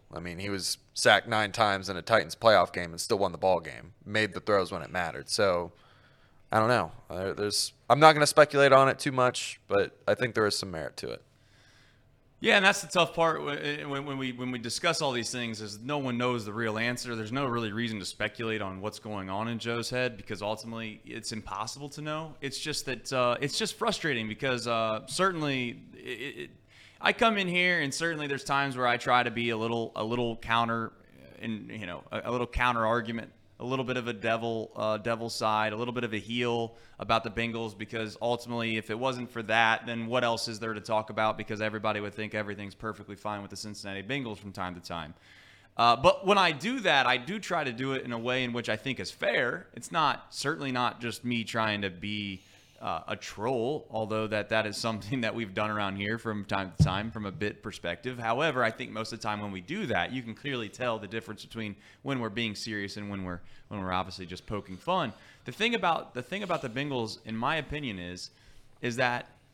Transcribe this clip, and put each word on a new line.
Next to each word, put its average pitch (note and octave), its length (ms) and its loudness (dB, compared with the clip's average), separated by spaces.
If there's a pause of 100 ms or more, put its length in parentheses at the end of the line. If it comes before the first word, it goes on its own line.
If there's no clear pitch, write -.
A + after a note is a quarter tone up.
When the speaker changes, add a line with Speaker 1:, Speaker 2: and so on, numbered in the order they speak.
(120)
Speaker 1:
I D#2 60 -10
mean, E2+ 200 -8
he G2 100 -6
was F#2+ 300 -2 (160)
sacked G#2+ 340 6
nine G#2+ 240 0
times G2 360 2
in F#2+ 80 -6
a F2 60 -6
Titans G#2 320 2
playoff G2 380 8
game F2 180 -4
and E2 100 -8
still G#2+ 180 0
won F#2+ 120 2
the E2+ 80 -8
ball F#2 220 4
game, C#2 320 -12 (120)
made G#2 280 0
the F2+ 80 -8
throws G2 320 2
when F2 100 -6
it A#1+ 80 -12
mattered. D#2+ 380 -4
So, F2 420 4 (800)
I A2 80 4
don't A2 100 6
know. G#2 220 2 (180)
Uh, F#2 260 -4
there's, - 400 0 (140)
I'm C3 120 6
not D#3+ 140 12
gonna D3 120 4
speculate C#3 460 8
on C3+ 160 10
it A#2+ 100 2
too C#3+ 140 -2
much, B2+ 560 0
but G2 280 2 (120)
I G#2 80 6
think A#2+ 180 0
there A2 140 6
is G2 100 0
some F#2+ 140 -6
merit D2+ 240 -6
to B1 140 -6
it. - 120 -10 (1200)
Speaker 2:
Yeah, G#3+ 140 6
and G3 80 6
that's G3+ 160 4
the E3 80 -10
tough E3 240 4
part D#3+ 320 2
when, C#3+ 140 -2
eh, D3 260 -4
when, C#3 220 -4
when C#3 100 -4
we, C3 160 -4
when B2 180 -6
we B2 80 -4
discuss D3+ 440 -2
all C#3 100 0
these A#2 180 -2
things A#2 300 -6
is G#2 180 -8
no C#3 200 -4
one B2+ 180 -2
knows A#2+ 300 0
the G#2 80 -6
real A2 240 0
answer. B2 360 -2
There's A2 180 -6
no C#3 120 0
really A#2 260 0
reason A2 280 -2
to F2+ 80 -8
speculate G#2+ 560 -4
on F#2+ 180 -6
what's G#2 180 -6
going G2+ 300 -8
on G2+ 200 -2
in A#2 100 -4
Joe's A#2 320 -4
head B2 260 -2
because G2 240 -10
ultimately A2 640 -6
it's A#2 280 -8
impossible A2+ 580 -8
to D3 100 -12
know. D3+ 400 -6
It's C3+ 180 -6
just - 280 -4
that, B2+ 260 -6
uh, B2 300 4
it's C#3+ 160 -2
just - 180 -2
frustrating D3 500 0
because, A#2+ 400 -2
uh, A2+ 400 0
certainly D3 760 0 (120)
it, - 40 -20
it, B2+ 520 -10 (480)
I - 140 4
come A3+ 240 2
in G3 100 0
here F3+ 360 4
and C3+ 100 -2
certainly D#3 340 -2
there's C#3 180 -4
times C#3 300 0
where B2+ 120 2
I A#2+ 100 4
try B2 260 4
to A#2+ 80 0
be A#2 200 0
a A2+ 80 0
little, A2+ 360 -2
a - 80 -2
little A#2 340 0
counter, A#2 560 0 (500)
and, A2 280 -6
you A2 140 -10
know, E2+ 260 -10
a, G#2+ 140 -4
a A#2+ 80 -4
little B2 140 0
counter A#2+ 400 2
argument, A2+ 440 -2 (280)
a A2+ 60 -10
little C3 200 -2
bit B2+ 140 -2
of A#2+ 100 -4
a A#2 60 -4
devil, A2+ 600 -2
uh, A2 220 0
devil A2+ 320 -2
side, G#2+ 460 0
a - 20 -4
little A#2+ 160 -2
bit A#2+ 120 -2
of A2 100 -4
a G#2+ 40 -2
heel A#2 580 -2 (220)
about A2+ 260 2
the A#2 60 -6
Bengals, A2+ 460 -4
because A2 460 -6
ultimately, A#2 560 0
if G#2+ 100 -4
it A2 100 -4
wasn't B2 320 -2
for A#2 120 -6
that, A2 440 4
then A#2 200 -4
what B2 180 2
else A#2 240 0
is A2 120 -6
there A2+ 120 -4
to G#2 80 -6
talk G#2+ 300 0
about? A2 260 0
Because G#2+ 240 -6
everybody G#2+ 400 0
would G2+ 140 -6
think G#2+ 200 -6
everything's G2+ 400 -6
perfectly G#2 420 -10
fine G#2 260 -6
with G2 80 -14
the G2 80 -12
Cincinnati G2 440 -8
Bengals A2+ 360 -6
from G2+ 140 -12
time F2+ 240 -6
to F2 40 -14
time. E2 320 -8 (640)
Uh, A#2 180 8
but F3+ 320 4
when G3+ 120 6
I F3 140 6
do G#3 280 -4
that, D3 260 6
I B2+ 120 4
do E3 200 -6
try F3 240 -2
to C3 100 -2
do C3 200 -4
it C3 100 -2
in B2 100 -8
a A#2 60 -4
way B2 260 0
in A#2+ 100 -2
which A#2 160 -2
I A2 60 0
think B2+ 220 -6
is F#2 120 -8
fair. E3 640 0
It's - 180 -12
not, D3+ 380 2
certainly C#3 420 -4
not B2 260 0
just A#2 240 -6
me A#2+ 220 0
trying G#2+ 380 0
to G2 80 -2
be G2 500 -6 (400)
uh, E2+ 280 -4
a - 80 -4
troll, B2 760 -2
although A2 360 -2
that, G#2 220 -2
that A2 180 2
is G#2 100 -6
something A2 440 -2
<laughs> A2+ 40 0
that G#2+ 100 0
we've G#2+ 200 -6
done G#2+ 160 0
around G2+ 260 -2
here G#2 220 -2
from G#2 260 -4
time F#2+ 320 -4
to - 80 8
time G#2 260 2
from A2 160 -8
a F#2+ 60 -6
bit - 300 -6
perspective. A2 560 -8
However, B2+ 460 0
I A2+ 60 2
think A#2 200 -8
most A2 220 -6
of A2+ 60 -8
the - 40 -14
time G#2+ 180 -4
when G#2 120 -6
we F#2+ 80 -8
do E3+ 260 -6
that, F#2 260 0
you B2+ 100 -6
can A2+ 120 -10
clearly B2 340 -6
tell A#2 300 -4
the G2+ 100 -10
difference G#2+ 360 -8
between G#2+ 320 -8 (260)
when C3+ 180 -4
we're A2 100 -4
being A2 240 -4
serious G2+ 420 -6
and G2+ 140 -8
when G2 140 -6
we're, F2 160 -6 (280)
when G#2 120 -8
we're F#2 120 -4
obviously F#2 340 -4
just F2+ 200 -12
poking G2 300 -6
fun. E3 360 -2 (320)
The B2+ 80 -10
thing A#3 220 0
about, F#3 400 -2
the B2+ 80 -6
thing G3 200 -8
about F3 200 -2
the C3+ 60 -6
Bengals, B2 560 -4
in A2+ 120 -6
my C3+ 200 0
opinion, C#3+ 420 -6
is, F2 320 -10 (500)
is A#2+ 160 -2
that B2 300 0 (280)